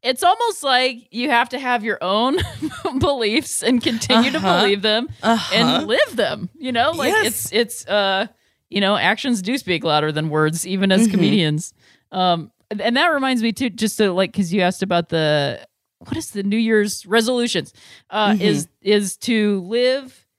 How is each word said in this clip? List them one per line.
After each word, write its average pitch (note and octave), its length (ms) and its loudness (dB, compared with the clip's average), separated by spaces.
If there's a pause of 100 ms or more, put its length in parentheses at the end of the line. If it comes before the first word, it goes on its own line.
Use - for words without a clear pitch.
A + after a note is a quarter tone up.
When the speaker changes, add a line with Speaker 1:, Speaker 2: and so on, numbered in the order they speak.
Speaker 1:
it's B3 200 -4
almost G#4+ 400 2
like C4 480 -2
you B3 200 -4
have A#3+ 180 4
to B3+ 100 -8
have B3 240 -2
your G#3+ 180 -4
own A3 360 0 (320)
<laughs> - 320 -6
beliefs B3+ 640 -2
and A#3+ 180 2
continue A#3+ 480 2
to C4 80 -4
Speaker 2:
Uh-huh. F#3 240 2
Speaker 1:
believe G3+ 200 0
them G#3+ 260 0 (160)
Speaker 2:
Uh-huh. A3 320 0
Speaker 1:
and A#3+ 320 2
live E4+ 260 0
them, F3 420 -2
you C#4 140 -8
know? B3 220 0
Like, D4 160 -2
Speaker 2:
Yes. G#4 180 2
Speaker 1:
it's, - 260 -6
it's, A#3 360 -2
uh, G3 400 0 (420)
you G3 100 -2
know, G3 160 2
actions G#3 460 0
do A#3+ 160 -4
speak E3+ 240 -2
louder D3+ 300 2
than D#3 180 -2
words, D#3 340 0
even F#3+ 280 0
as G3 100 4
Speaker 2:
Mm-hmm. A3+ 80 4
Speaker 1:
comedians. F3 640 2 (380)
Um, F3 400 0 (180)
and, G#3+ 100 -6
and A#3 160 0
that D#4+ 120 2
reminds C4+ 340 0
me A#3 80 2
too, B3+ 180 -2
just G#3+ 300 -4
to, G3+ 140 2
like, F#3 200 0
'cause F3+ 200 -2
you G3+ 80 2
asked F3+ 240 0
about F3 240 0
the, D3+ 580 0 (320)
what - 180 -10
is D#4+ 140 -8
the G3+ 140 -6
New G3+ 140 0
Year's G#3+ 460 2
resolutions? A3+ 680 0 (360)
Uh, G#3+ 220 0
Speaker 2:
Mm-hmm. G#3 120 2
Speaker 1:
is, E3+ 260 0 (140)
is G3+ 360 0
to G#3 440 0
live B3+ 600 -2 (140)